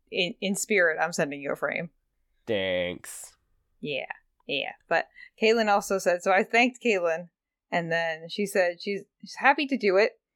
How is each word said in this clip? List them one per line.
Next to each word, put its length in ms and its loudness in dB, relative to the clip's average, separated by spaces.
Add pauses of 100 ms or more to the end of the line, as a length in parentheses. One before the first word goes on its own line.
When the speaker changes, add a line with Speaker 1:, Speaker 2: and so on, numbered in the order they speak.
(120)
Speaker 1:
in, 280 -2
in 160 -2
spirit, 460 2
I'm 120 -2
sending 280 -4
you 120 -4
a 20 -4
frame. 340 -4 (560)
Speaker 2:
Thanks. 880 -4 (460)
Speaker 1:
Yeah. 260 -6 (420)
Yeah. 240 -6 (180)
But 180 0 (340)
Kaylin 300 2
also 280 0
said, 220 0
so 100 0
I 120 6
thanked 400 2
Kaylin, 460 0 (420)
and 200 -2
then 360 -2
she 180 -4
said 360 0
she's, 200 -6 (200)
she's 140 -18
happy 320 2
to 100 -2
do 200 2
it, 220 2 (160)